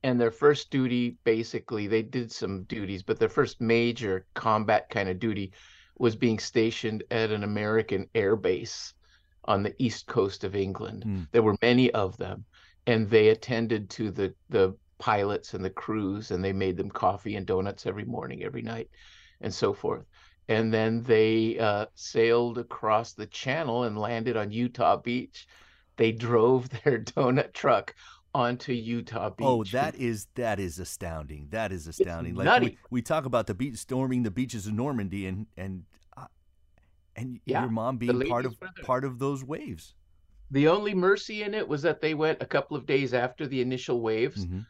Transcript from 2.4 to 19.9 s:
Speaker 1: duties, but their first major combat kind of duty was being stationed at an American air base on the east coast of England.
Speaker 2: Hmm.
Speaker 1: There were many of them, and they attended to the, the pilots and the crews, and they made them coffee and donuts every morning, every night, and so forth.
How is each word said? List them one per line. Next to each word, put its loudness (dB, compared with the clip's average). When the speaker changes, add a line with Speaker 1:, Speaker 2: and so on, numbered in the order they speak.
Speaker 1:
duties, -6
but -2
their 4
first 0
major 2
combat 2
kind -2
of -4
duty -4
was 4
being 2
stationed 0
at 0
an -2
American 0
air 4
base -2
on 2
the -2
east -2
coast 0
of -6
England. -4
Speaker 2:
Hmm. -4
Speaker 1:
There 6
were 4
many 6
of -2
them, -8
and 2
they 8
attended 0
to -4
the, -2
the 4
pilots 0
and -6
the -2
crews, -4
and -2
they 0
made 0
them -4
coffee -2
and -6
donuts -2
every -6
morning, -8
every -8
night, -10
and -6
so 0
forth. -6